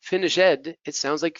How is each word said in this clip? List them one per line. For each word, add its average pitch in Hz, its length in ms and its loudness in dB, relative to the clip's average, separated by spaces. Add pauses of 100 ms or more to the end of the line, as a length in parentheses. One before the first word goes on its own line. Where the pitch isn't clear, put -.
finish 185 360 -2
ed, 165 480 2
it 147 100 -10
sounds 143 280 -4
like 160 160 -4